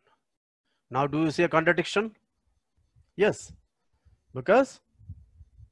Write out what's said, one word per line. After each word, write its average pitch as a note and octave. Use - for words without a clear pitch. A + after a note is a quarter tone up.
Now, C3+
do D3
you D#3
see F3
a E3+
contradiction? E3+
Yes, -
because G3+